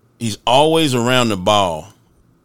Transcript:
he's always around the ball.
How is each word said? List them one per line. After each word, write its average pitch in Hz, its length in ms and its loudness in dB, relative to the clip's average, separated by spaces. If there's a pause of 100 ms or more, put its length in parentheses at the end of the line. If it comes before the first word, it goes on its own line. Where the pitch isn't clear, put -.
(180)
he's 110 280 -8
always 151 480 2
around 123 340 0
the 104 80 -2
ball. 92 520 -2 (560)